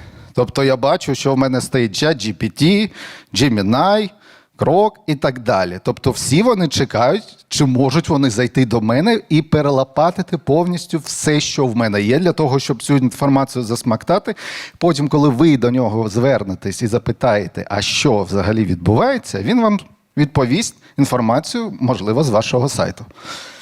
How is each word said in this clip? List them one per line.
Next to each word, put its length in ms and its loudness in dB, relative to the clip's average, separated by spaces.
Тобто 320 0
я 120 2
бачу, 380 0
що 200 0
в 40 0
мене 220 0
стоїть 360 -2
чат 220 0
Джі 140 -6
Пі 160 -4
Ті, 440 2
Gemini, 760 2
Grok 320 2
і 80 0
так 240 -2
далі. 460 -2
Тобто 260 -2
всі 320 0
вони 260 2
чекають, 800 -2
чи 160 0
можуть 440 2
вони 220 2
зайти 360 0
до 140 0
мене 480 2
і 140 2
перелопатити 960 0
повністю 600 -2
все, 420 -2
що 260 -2
в 100 -2
мене 260 0
є, 160 2
для 140 2
того, 260 0
щоб 240 -6
цю 140 2
інформацію 680 0
засмактати. 680 -2
Потім, 300 0
коли 200 2
ви 280 4
до 140 2
нього 380 0
звернетесь 760 -2
і 40 0
запитаєте, 840 -2
а 120 -2
що 400 0
взагалі 420 0
відбувається, 760 -2
він 200 0
вам 180 2
відповість 580 0
інформацію, 840 0
можливо, 440 0
з 60 0
вашого 380 0
сайту. 380 -6